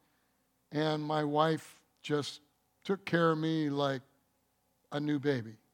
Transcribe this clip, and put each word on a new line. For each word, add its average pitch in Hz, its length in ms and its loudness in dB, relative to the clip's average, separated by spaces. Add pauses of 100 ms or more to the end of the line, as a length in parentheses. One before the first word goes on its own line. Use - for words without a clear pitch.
(720)
and 151 300 0
my 151 220 0
wife 151 560 0 (220)
just 147 380 -4 (440)
took 190 200 -4
care 170 260 4
of 160 80 2
me 156 320 0
like 139 320 0 (920)
a 143 80 -4
new 147 180 0
baby. 123 380 -2 (180)